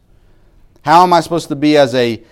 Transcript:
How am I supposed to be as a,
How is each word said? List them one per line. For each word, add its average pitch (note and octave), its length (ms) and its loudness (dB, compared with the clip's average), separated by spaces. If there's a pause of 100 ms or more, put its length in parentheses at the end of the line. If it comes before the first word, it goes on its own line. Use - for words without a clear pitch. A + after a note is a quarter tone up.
(840)
How E3 220 4
am F3+ 100 0
I E3+ 60 2
supposed D#3+ 280 -8
to D3+ 80 -8
be D3+ 220 0
as C3 160 0
a, A#2+ 380 -4